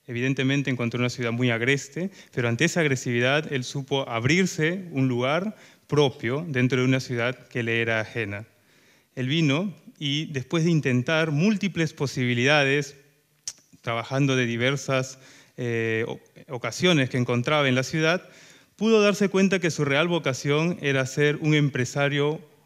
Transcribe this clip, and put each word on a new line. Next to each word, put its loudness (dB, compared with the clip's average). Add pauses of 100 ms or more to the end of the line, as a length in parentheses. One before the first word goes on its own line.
Evidentemente -2
encontró -2
una 0
ciudad -4
muy 0
agreste, 0 (240)
pero 0
ante 2
esa 2
agresividad 0
él -4
supo -4
abrirse 0
un 0
lugar 0 (300)
propio 0
dentro 2
de 2
una 4
ciudad -4
que -6
le 0
era 0
ajena. -6 (680)
Él -4
vino 0 (280)
y -4
después -2
de 4
intentar 2
múltiples 0
posibilidades, 0 (840)
trabajando -2
de 2
diversas, -2 (360)
eh, -2
o-, -10 (280)
ocasiones 0
que -2
encontraba 2
en 2
la 0
ciudad, 0 (460)
pudo 4
darse 2
cuenta 2
que 0
su -2
real 2
vocación -2
era 0
ser 0
un 2
empresario 0 (260)